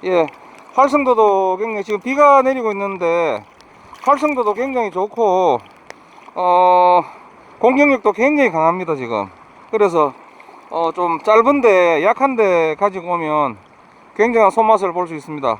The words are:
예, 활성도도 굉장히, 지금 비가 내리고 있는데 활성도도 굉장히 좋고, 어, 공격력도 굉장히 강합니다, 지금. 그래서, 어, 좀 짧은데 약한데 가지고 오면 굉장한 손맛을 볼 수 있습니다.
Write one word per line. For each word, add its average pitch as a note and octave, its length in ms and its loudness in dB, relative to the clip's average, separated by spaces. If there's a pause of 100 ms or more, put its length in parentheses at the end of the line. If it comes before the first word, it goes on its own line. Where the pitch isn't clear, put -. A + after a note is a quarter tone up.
예, F3 220 0 (460)
활성도도 A3+ 840 2
굉장히, G#3+ 260 -8
지금 G#3 160 -6
비가 C#4 420 2
내리고 B3+ 300 -2
있는데 E3+ 720 -4 (600)
활성도도 C4 500 0
굉장히 A#3+ 380 -4
좋고, F#3 680 0 (760)
어, F3+ 680 4 (560)
공격력도 C4 540 2
굉장히 C#4 360 0
강합니다, E3 460 -2
지금. A2+ 340 -6 (420)
그래서, E3+ 420 0 (560)
어, E3 240 -4
좀 F3 260 -4
짧은데 G#3+ 840 2
약한데 G3+ 760 0
가지고 F#3 320 -4
오면 D3+ 460 -4 (580)
굉장한 A3+ 360 2
손맛을 G#3+ 420 0
볼 F3+ 140 -4
수 E3 80 -12
있습니다. C#3 440 -4